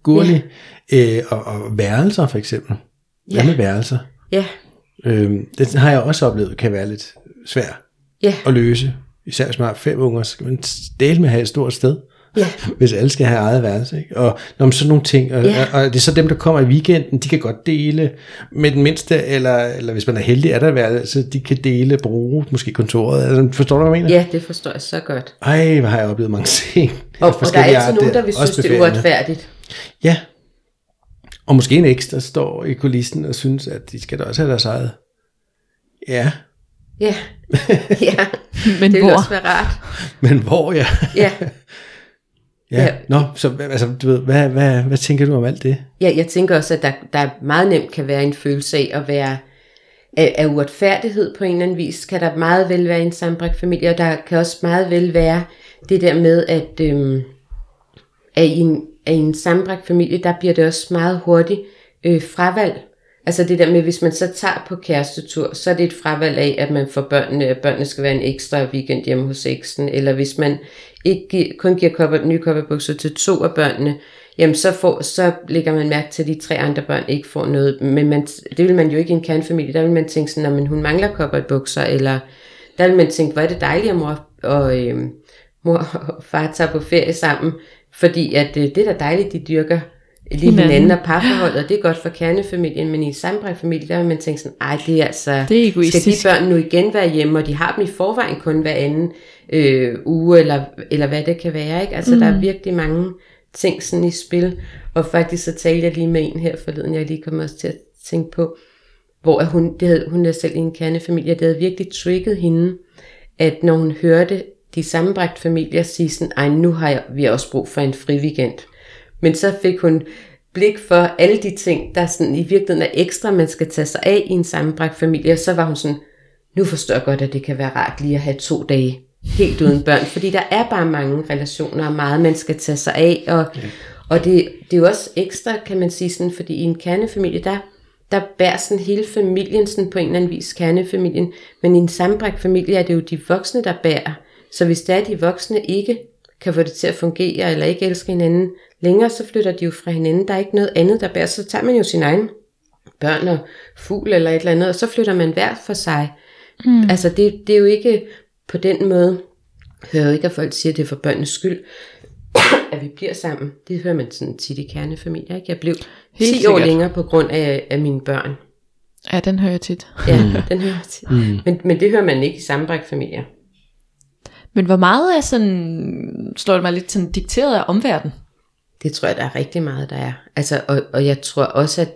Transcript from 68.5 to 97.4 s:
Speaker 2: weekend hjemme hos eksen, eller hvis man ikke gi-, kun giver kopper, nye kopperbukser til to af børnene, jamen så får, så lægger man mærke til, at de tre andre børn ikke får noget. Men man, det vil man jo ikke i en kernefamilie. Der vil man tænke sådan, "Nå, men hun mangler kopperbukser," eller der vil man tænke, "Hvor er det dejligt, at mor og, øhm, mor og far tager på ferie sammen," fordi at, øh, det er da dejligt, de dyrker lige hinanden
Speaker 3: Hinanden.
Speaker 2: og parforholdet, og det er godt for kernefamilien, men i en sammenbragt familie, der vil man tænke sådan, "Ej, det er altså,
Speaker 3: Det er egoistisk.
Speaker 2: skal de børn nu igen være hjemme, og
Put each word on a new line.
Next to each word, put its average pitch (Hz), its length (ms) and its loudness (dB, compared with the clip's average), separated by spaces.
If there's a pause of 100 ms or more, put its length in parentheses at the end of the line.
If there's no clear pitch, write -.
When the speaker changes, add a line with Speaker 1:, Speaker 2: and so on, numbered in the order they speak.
Speaker 2:
weekend 131 320 -4
hjemme 131 220 -2
hos 135 200 -8
eksen, 131 420 -6
eller 139 240 0
hvis 135 260 -4
man 143 180 0 (480)
ikke 190 260 0
gi-, 185 280 0
kun 185 180 2
giver 170 160 2
kopper, 156 320 0
nye 165 140 2
kopperbukser 151 560 -4
til 151 200 -6
to - 300 0
af 165 100 -2
børnene, 147 400 0 (440)
jamen 160 160 4
så 185 180 2
får, 185 300 0
så 180 300 0 (160)
lægger 160 260 0
man 151 140 0
mærke 151 220 -2
til, - 120 -6
at 147 60 -6
de 156 140 -4
tre - 160 -4
andre 143 240 -2
børn 143 260 -4
ikke 143 200 -4
får - 180 -6
noget. 139 340 0
Men 139 280 2
man, 147 180 0 (300)
det 170 120 4
vil 180 60 4
man 160 160 4
jo 151 80 -2
ikke 170 120 0
i - 20 -2
en 165 100 0
kernefamilie. 160 500 -4
Der 160 100 0
vil 165 100 2
man 156 160 0
tænke 151 240 -4
sådan, 151 180 -2
"Nå, 143 60 0
men 143 100 0
hun 151 160 -2
mangler 185 300 0
kopperbukser," 139 720 -4
eller 135 340 0 (600)
der 180 100 4
vil 185 80 4
man 160 140 6
tænke, 151 220 -2
"Hvor 151 100 -2
er 170 60 2
det 175 120 -8
dejligt, 175 300 0
at 180 60 0
mor 151 300 -4 (160)
og, 131 440 0
øhm, 123 240 -4 (540)
mor 165 120 2 (400)
og - 80 -20
far 156 320 -4
tager 160 160 0
på 156 80 -4
ferie 165 320 0
sammen," 160 400 -2 (420)
fordi 170 400 0
at, 147 220 0
øh, 147 60 0
det 143 160 -2
er 208 140 2
da - 60 -8
dejligt, 175 340 -2
de 165 60 -6 (100)
dyrker 160 320 0 (520)
lige 147 80 -4 (100)
hinanden 165 200 6
Speaker 3:
Hinanden. 190 200 6
Speaker 2:
og 175 140 4
parforholdet, 170 580 0
og 139 60 -8
det 202 100 0
er 202 40 -8
godt 165 160 0
for - 100 -10
kernefamilien, 170 840 -4
men 156 120 -2
i 147 40 -4
en 143 80 -6
sammenbragt 190 440 -6
familie, 165 300 -4
der 175 100 -2
vil 170 100 0
man 160 100 0
tænke 151 220 -6
sådan, - 200 -14
"Ej, 139 260 -4
det 160 160 2
er 139 40 0
altså, 139 420 -2
Speaker 3:
Det 233 160 6
er 214 40 4
egoistisk. 175 520 2
Speaker 2:
skal 190 120 4
de 165 80 4
børn 180 100 2
nu 175 60 4
igen 175 380 2
være 190 160 2
hjemme, 151 280 0
og 147 80 -2